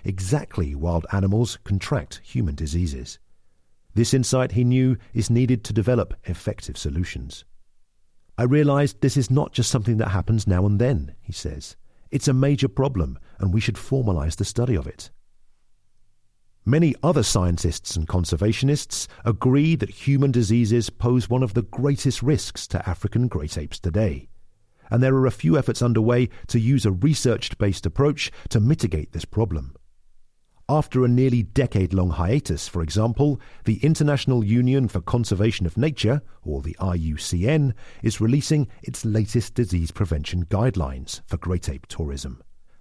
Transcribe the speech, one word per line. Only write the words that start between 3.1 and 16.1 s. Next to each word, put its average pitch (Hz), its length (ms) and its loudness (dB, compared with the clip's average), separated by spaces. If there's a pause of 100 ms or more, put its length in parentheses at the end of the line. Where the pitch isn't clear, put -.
This - 180 2
insight, 127 400 2
he 123 120 2
knew, 127 340 4 (160)
is 117 160 -2
needed 120 340 2
to - 80 -6
develop 113 400 2 (120)
effective - 520 -8
solutions. 71 680 -6 (920)
"I 117 60 0
realized 143 580 4
this 139 160 2
is 131 140 2
not 143 220 2
just - 180 0
something 113 280 2
that 107 120 0
happens 104 360 0
now 95 200 4
and 104 140 2
then," 95 400 0
he - 120 -12
says. - 440 -10 (340)
"It's - 160 -2
a 139 60 4
major 135 360 2
problem, 98 500 -2 (200)
and 92 140 0
we 110 80 2
should 107 160 -2
formalize 92 600 -2
the 98 80 -2
study 120 300 0
of 73 140 -2
it." - 220 -14 (1500)